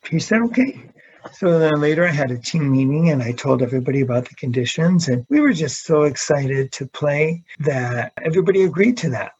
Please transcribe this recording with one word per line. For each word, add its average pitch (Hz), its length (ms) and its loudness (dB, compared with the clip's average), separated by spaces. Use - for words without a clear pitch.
He 160 100 0
said, 220 220 0
"Okay." 254 400 0
So 170 260 2
then 151 220 2
later 156 240 2
I 175 60 0
had 143 200 0
a 123 60 -6
team 139 340 -2
meeting 139 380 2
and 139 120 0
I 117 100 -4
told 127 300 0
everybody 131 400 -2
about 123 260 -2
the - 80 -20
conditions, 165 720 0
and 123 220 -2
we 294 100 4
were 285 140 2
just 151 300 -6
so 151 200 2
excited 135 720 0
to - 140 -10
play 156 560 -2
that 123 540 -2
everybody 185 400 2
agreed 190 340 2
to 160 140 -4
that. 107 280 -8